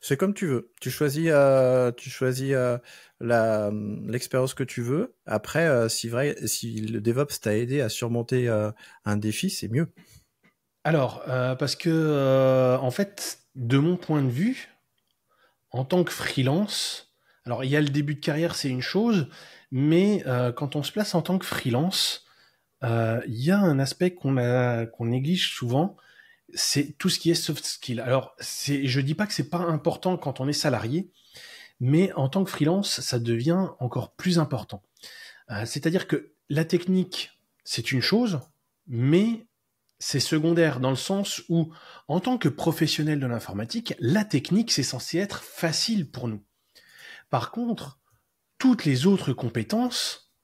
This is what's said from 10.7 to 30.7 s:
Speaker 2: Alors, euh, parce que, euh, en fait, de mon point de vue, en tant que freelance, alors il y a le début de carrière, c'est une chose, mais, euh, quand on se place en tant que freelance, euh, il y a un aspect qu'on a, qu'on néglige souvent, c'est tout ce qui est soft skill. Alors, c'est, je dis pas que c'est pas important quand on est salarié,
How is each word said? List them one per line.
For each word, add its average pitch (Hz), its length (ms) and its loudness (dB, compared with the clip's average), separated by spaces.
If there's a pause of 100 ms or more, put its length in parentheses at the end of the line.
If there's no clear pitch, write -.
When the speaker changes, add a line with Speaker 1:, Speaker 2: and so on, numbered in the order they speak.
Speaker 2:
Alors, 143 440 2
euh, 127 280 0
parce 131 200 -2
que, - 160 -2
euh, 135 840 4
en 127 120 0
fait, - 500 -6 (140)
de 127 220 0
mon 170 220 4
point 151 240 0
de 131 80 2
vue, 190 440 -4 (1000)
en 127 120 -2
tant 180 200 2
que 175 80 -6
freelance, - 1000 -2 (300)
alors 120 200 -4
il 135 60 -2
y 147 60 2
a 151 60 4
le 147 80 0
début 147 240 0
de 139 60 -12
carrière, 165 340 -2
c'est - 160 -4
une 127 100 -4
chose, 196 480 0 (420)
mais, 165 560 2
euh, 123 240 0
quand 139 260 -6
on 147 60 -2
se - 100 -6
place 208 220 -2
en 175 60 4
tant 180 180 0
que 180 60 -4
freelance, - 800 -2 (600)
euh, 117 420 0
il 117 180 -6
y 160 60 2
a 196 80 4
un 170 200 4
aspect 180 360 0
qu'on 135 240 0
a, 120 480 2
qu'on 117 200 -8
néglige 135 460 0
souvent, 131 460 -2 (560)
c'est - 420 -2
tout 185 140 0
ce - 80 -2
qui 165 120 2
est 165 40 6
soft 160 320 -4
skill. - 340 -6
Alors, 127 380 0
c'est, 139 480 -4
je 131 160 2
dis 143 120 0
pas 208 120 -2
que - 80 -6
c'est - 160 -2
pas 175 80 -2
important 170 580 0
quand 143 240 -6
on 131 80 0
est 147 60 0
salarié, 135 560 -2 (680)